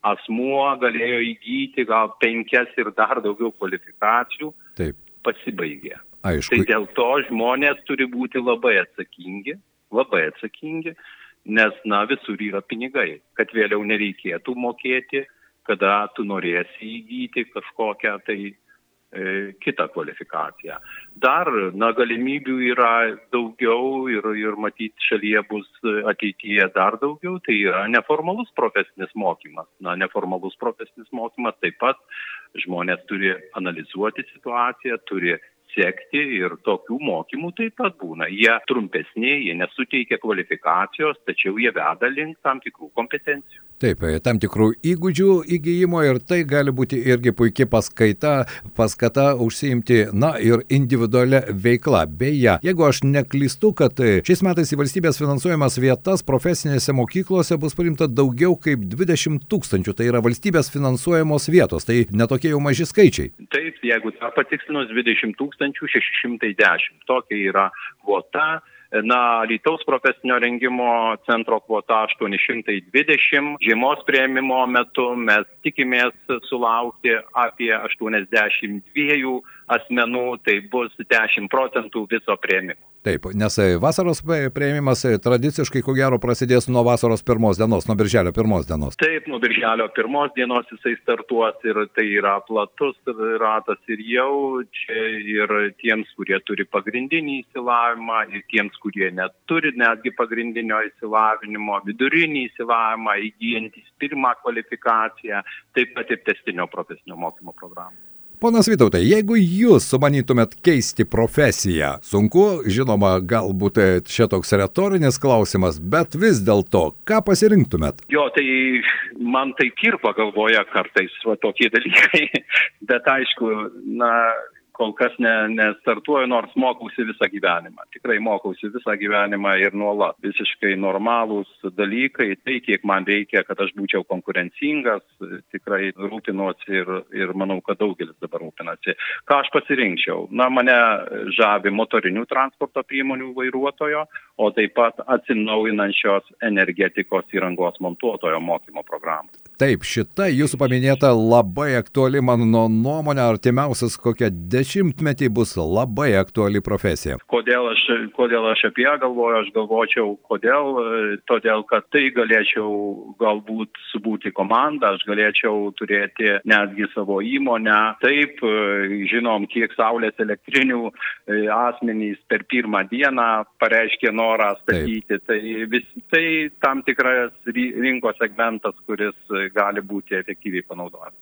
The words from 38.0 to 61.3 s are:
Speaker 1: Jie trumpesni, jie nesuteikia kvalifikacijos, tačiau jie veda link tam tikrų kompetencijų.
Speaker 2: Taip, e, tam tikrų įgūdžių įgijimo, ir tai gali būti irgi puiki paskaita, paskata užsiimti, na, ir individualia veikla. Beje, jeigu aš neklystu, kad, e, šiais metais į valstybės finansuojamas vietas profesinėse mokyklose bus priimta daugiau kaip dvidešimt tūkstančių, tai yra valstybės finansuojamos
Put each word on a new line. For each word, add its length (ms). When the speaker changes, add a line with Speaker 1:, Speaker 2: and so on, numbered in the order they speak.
Speaker 1:
Jie 220
trumpesni, 680
jie 80
nesuteikia 640
kvalifikacijos, 1120
tačiau 320
jie 100
veda 400
link 320
tam 220
tikrų 320
kompetencijų. 680
Speaker 2:
Taip, 240
e, 160
tam 240
tikrų 300
įgūdžių 520
įgijimo, 480
ir 160
tai 220
gali 240
būti 240
irgi 320
puiki 400
paskaita, 800
paskata 640
užsiimti, 640
na, 140
ir 220
individualia 720
veikla. 560
Beje, 460
jeigu 220
aš 180
neklystu, 720
kad, 240
e, 240
šiais 160
metais 320
į 80
valstybės 400
finansuojamas 560
vietas 480
profesinėse 720
mokyklose 640
bus 160
priimta 320
daugiau 480
kaip 240
dvidešimt 640
tūkstančių, 480
tai 160
yra 160
valstybės 480
finansuojamos 800